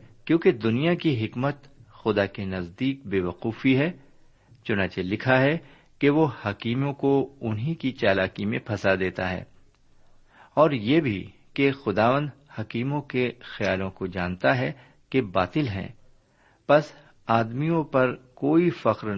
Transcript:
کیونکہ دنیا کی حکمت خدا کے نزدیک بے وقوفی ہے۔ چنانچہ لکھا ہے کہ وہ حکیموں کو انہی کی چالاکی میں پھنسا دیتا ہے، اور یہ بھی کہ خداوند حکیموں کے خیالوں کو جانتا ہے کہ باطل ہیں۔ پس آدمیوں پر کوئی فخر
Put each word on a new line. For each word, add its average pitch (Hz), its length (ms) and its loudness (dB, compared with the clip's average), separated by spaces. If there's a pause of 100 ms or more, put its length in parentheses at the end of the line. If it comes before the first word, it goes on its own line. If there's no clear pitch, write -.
(260)
کیونکہ 165 260 4
دنیا 120 420 2
کی 139 320 0
حکمت 123 300 -4 (320)
خدا 101 380 0
کے 98 200 -6
نزدیک 95 600 -6
بے 98 160 0
وقوفی 113 560 0
ہے۔ 156 140 0 (720)
چنانچہ 98 360 -2
لکھا 107 420 0
ہے 147 160 2 (420)
کہ 139 100 4
وہ 151 180 4 (180)
حکیموں 120 480 -4
کو 139 480 0
انہی 113 320 -4
کی 139 180 -4
چالاکی 98 540 0
میں 120 140 -4
پھنسا 101 400 0
دیتا 92 300 -4
ہے، 92 140 -6 (1120)
اور 151 180 4
یہ 131 300 2
بھی 104 300 -4 (220)
کہ 139 180 2
خداوند 127 580 0 (300)
حکیموں 131 420 -4
کے 127 380 -2
خیالوں 95 520 -4
کو - 160 -10
جانتا 90 500 -2
ہے 135 140 -2 (380)
کہ 131 120 0
باطل 98 460 0
ہیں۔ 95 200 -6 (800)
پس 151 260 4 (360)
آدمیوں 123 560 0
پر 127 320 2
کوئی 160 540 2
فخر 110 380 0 (100)